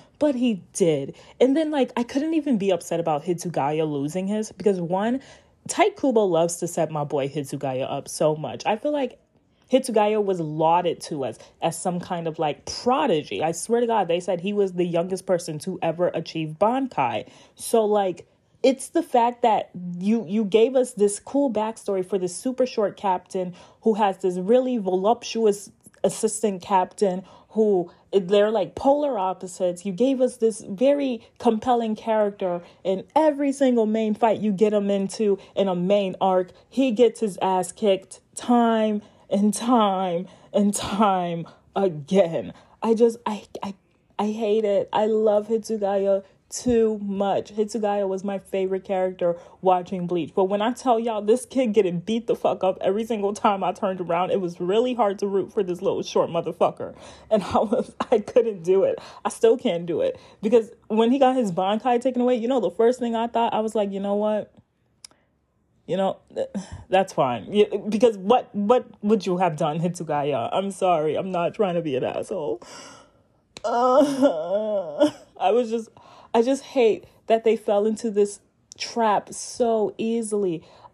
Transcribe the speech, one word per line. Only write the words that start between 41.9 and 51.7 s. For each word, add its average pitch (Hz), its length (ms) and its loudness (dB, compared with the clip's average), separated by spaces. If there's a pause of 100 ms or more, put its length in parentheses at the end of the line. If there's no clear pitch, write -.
I 226 120 4
just, 226 320 4
I, 208 180 -8 (180)
I, 196 120 -10 (440)
I 202 140 0
hate 220 320 0
it. 202 280 0
I 214 140 2
love 214 420 2
Hitsugaya 202 760 0 (260)
too 226 480 0
much. 196 560 -2
Hitsugaya 208 540 -2
was 190 160 -4
my 196 140 -4
favorite 190 460 -4
character 185 520 -2 (240)
watching 180 460 0
Bleach. 170 280 -4
But 196 100 4
when 196 180 0
I 240 100 0
tell 233 260 2
y'all, 226 240 -4
this 226 220 2
kid 254 300 0